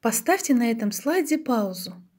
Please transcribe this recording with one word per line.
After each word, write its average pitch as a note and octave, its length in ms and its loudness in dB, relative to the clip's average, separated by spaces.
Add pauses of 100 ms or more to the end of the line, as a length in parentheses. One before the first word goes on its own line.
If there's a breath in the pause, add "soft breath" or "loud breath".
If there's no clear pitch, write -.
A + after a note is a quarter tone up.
Поставьте D4 500 2
на A#3 160 4
этом A3 220 0
слайде D4+ 460 0
паузу G3+ 560 -2 (260)